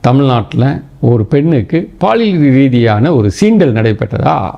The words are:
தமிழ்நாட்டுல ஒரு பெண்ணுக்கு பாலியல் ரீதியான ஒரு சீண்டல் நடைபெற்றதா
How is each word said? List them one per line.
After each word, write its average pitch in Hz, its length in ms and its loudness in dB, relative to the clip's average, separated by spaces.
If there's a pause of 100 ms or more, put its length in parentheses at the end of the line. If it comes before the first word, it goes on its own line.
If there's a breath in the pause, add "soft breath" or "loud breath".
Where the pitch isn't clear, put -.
தமிழ்நாட்டுல 127 800 0 (200)
ஒரு 120 240 0
பெண்ணுக்கு 156 720 -2
பாலியல் 214 400 0
ரீதியான 131 760 2
ஒரு 104 160 2 (100)
சீண்டல் 208 320 2
நடைபெற்றதா 113 840 -2